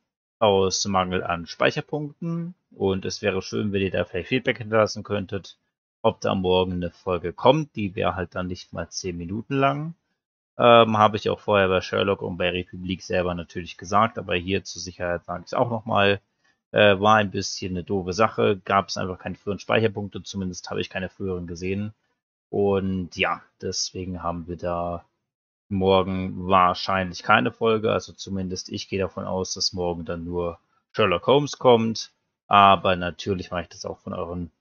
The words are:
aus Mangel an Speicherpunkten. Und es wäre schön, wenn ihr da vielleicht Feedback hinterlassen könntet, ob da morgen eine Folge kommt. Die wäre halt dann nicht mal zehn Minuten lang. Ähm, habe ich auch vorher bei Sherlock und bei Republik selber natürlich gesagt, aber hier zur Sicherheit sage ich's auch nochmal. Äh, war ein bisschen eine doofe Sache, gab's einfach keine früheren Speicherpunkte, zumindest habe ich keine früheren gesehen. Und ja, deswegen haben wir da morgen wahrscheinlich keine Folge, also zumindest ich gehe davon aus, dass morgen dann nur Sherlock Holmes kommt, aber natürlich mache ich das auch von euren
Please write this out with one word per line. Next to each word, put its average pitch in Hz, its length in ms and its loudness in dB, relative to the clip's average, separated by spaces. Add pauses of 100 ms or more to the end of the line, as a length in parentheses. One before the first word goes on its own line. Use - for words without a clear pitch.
(380)
aus 95 460 2
Mangel 92 400 0
an 85 240 -4
Speicherpunkten. 151 1040 -4 (160)
Und 190 340 -2
es - 180 -8
wäre 95 200 -2
schön, 110 300 -4
wenn 98 100 0
ihr 95 80 0
da 92 140 -2
vielleicht 87 240 -8
Feedback 127 300 -2
hinterlassen 107 440 0
könntet, 101 560 -8 (420)
ob - 200 0
da 104 160 0
morgen 92 380 2
eine 87 180 -4
Folge 87 400 -4
kommt. 147 420 2
Die 104 220 -6
wäre 92 180 0
halt 92 220 -8
dann 92 100 -6
nicht - 260 -12
mal 90 160 -8
zehn 90 280 -8
Minuten 98 380 -8
lang. 143 400 0 (640)
Ähm, 117 400 8
habe 107 200 6
ich 104 120 -4
auch 98 120 -2
vorher 101 260 4
bei 92 140 2
Sherlock 98 420 0
und 98 140 -6
bei 90 140 0
Republik 90 520 -6
selber 90 320 0
natürlich 85 440 -10
gesagt, 101 380 0
aber 95 200 -4
hier 90 260 -2
zur - 180 -14
Sicherheit 87 440 -6
sage 87 180 -8
ich's - 120 -10
auch 120 160 2
nochmal. 101 500 2 (500)
Äh, 104 300 6
war 107 160 6
ein 101 160 0
bisschen 98 400 -6
eine 90 100 -4
doofe 92 300 -4
Sache, 107 520 2
gab's 98 320 0
einfach 95 220 -6
keine 92 160 -10
früheren 98 240 -8
Speicherpunkte, 104 640 -2
zumindest 92 480 -8
habe 98 100 -4
ich 95 80 -6
keine 92 200 -8
früheren 92 400 -6
gesehen. 95 460 -6 (540)
Und 95 680 0
ja, 85 260 -8 (180)
deswegen 92 600 -10
haben 85 240 -8
wir 87 100 -10
da 87 480 -6 (640)
morgen 95 760 0
wahrscheinlich 92 760 2
keine 117 280 4
Folge, 110 400 0
also 98 220 -2
zumindest 92 560 -8
ich 104 180 -8
gehe 98 140 -4
davon 95 240 -6
aus, 92 300 -4
dass - 180 -4
morgen 87 320 -4
dann 85 180 -8
nur 87 360 -4 (340)
Sherlock 95 340 0
Holmes 139 320 4
kommt, 113 540 4 (340)
aber 98 500 6
natürlich 90 540 -4
mache 87 120 -4
ich 85 80 -18
das - 160 -12
auch 95 120 -10
von - 140 -12
euren 87 380 -6 (100)